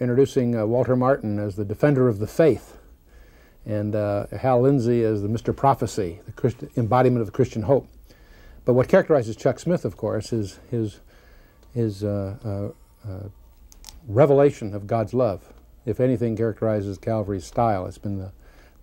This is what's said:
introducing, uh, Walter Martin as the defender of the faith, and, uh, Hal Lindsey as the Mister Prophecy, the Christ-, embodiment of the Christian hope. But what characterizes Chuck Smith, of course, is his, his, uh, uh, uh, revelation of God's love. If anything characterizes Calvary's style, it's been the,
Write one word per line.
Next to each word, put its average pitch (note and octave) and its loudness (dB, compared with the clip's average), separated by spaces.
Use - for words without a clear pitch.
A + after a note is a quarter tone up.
introducing, B2 2
uh, G#2+ 0
Walter B2 0
Martin B2 0
as G#2 -6
the A2 -6
defender B2+ 2
of G2+ -2
the G#2 -4
faith, - 2
and, G#2 -4
uh, G2+ -2
Hal B2+ 2
Lindsey B2 4
as G#2+ 0
the G2+ -4
Mister A2+ -2
Prophecy, A2+ 0
the - -16
Christ-, - -4
embodiment B2 2
of G#2 -4
the G2 -12
Christian A#2+ 0
hope. B2 0
But B2 2
what B2 2
characterizes D3 2
Chuck B2+ -2
Smith, E3 -2
of A2+ -6
course, G#2+ -4
is G#2+ -6
his, A2 -4
his, G#2+ -4
uh, G2+ -4
uh, G2+ -10
uh, F#2+ -12
revelation C#3 4
of G2+ -10
God's A2 -2
love. A#2 -2
If G#2+ -4
anything A#2+ 0
characterizes G#2+ -2
Calvary's G2+ -4
style, G#2+ -2
it's F#2+ -12
been G2+ -8
the, F#2+ -10